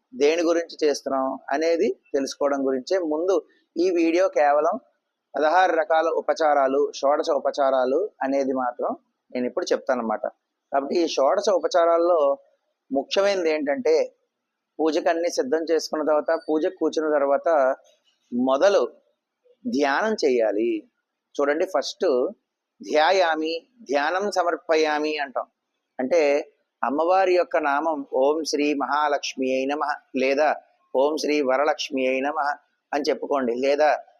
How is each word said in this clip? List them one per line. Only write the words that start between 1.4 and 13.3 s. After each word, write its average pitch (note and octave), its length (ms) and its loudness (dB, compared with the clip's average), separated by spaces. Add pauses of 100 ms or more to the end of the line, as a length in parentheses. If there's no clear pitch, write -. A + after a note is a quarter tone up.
అనేది E3 380 0 (240)
తెలుసుకోవడం C#3 540 -2
గురించే C3+ 320 -2
ముందు E3+ 380 -2 (400)
ఈ E3+ 140 2
వీడియో. E3+ 380 2
కేవలం D3+ 460 2 (600)
పదహారు E3 380 2
రకాల D#3+ 360 2
ఉపచారాలు, C#3+ 720 2 (140)
షోడశ D3+ 360 0
ఉపచారాలు C3+ 680 0 (220)
అనేది C3+ 300 -2
మాత్రం C3 400 -4 (380)
నేను B2 160 -6
ఇప్పుడు E3 200 -6
చెప్తానన్నమాట. A2+ 580 -2 (480)
కాబట్టి C#3 220 -2
ఈ E3+ 120 2
షోడశ D#3+ 440 0
ఉపచారాల్లో E3+ 720 2 (720)
ముఖ్యమైనది F3+ 600 0